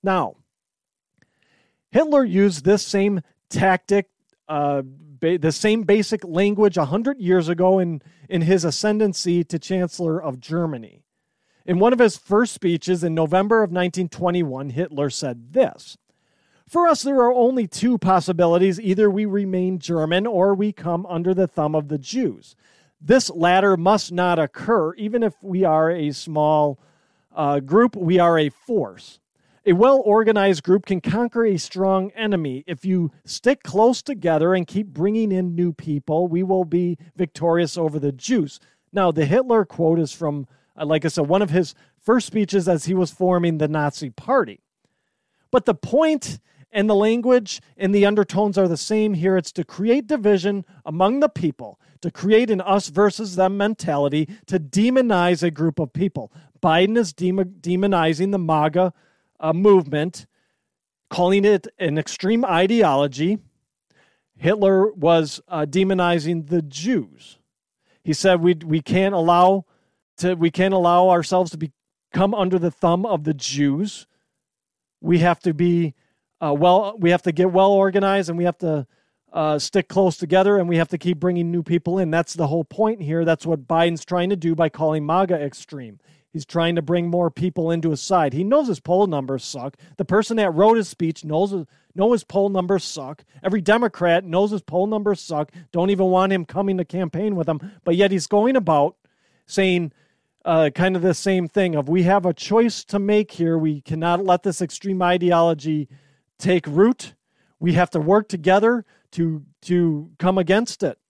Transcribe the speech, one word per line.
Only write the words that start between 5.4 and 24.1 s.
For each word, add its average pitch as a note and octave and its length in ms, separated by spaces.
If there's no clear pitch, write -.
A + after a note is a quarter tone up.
same G#3+ 320
basic G#3 400
language G3 540
a E3 80
hundred A3+ 340
years F3+ 300
ago F#3 320
in, E3+ 220
in F3+ 140
his E3+ 220
ascendancy F#3 760
to E3 160
Chancellor F3+ 640
of C3 160
Germany. D3+ 640
In F3+ 140
one A#3 120
of B3 60
his A3+ 180
first G#3+ 380
speeches F3 480
in E3 120
November F#3+ 500
of E3+ 80
nineteen F3+ 360
twenty-one, D#3 640
Hitler C#3+ 400
said B2 420
this, - 440
"For E4+ 220
us, D#4 140
there C4+ 200
are A#3+ 100
only B3 360
two A#3+ 300
possibilities. F3+ 800
Either G#3 280
we G#3 180
remain F#3 520
German E3+ 480
or G3+ 280
we G#3 180
come F3 340
under F3 260
the F#3 140
thumb D#3 300
of D3+ 120
the D3+ 100
Jews. C#3 580
This A3+ 300
latter F#3 460
must F#3+ 340